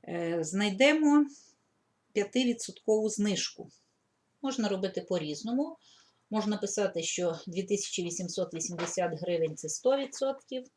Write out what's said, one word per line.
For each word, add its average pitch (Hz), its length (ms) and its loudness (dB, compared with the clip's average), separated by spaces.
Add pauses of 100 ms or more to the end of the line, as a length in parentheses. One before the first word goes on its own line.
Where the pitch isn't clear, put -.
Е, 170 360 -2
знайдемо 277 800 6 (880)
п'ятивідсоткову 220 960 0
знижку. - 600 -2 (720)
Можна 247 280 -2
робити 185 320 -2
по-різному. 214 760 -2 (520)
Можна 208 280 0
писати, 196 460 -2
що 165 440 0
дві 180 160 -4
тисячі 185 400 -2
вісімсот 175 500 -4
вісімдесят 170 680 -4
гривень — 165 360 0
це 156 120 -8
сто 262 280 0
відсотків 269 800 -6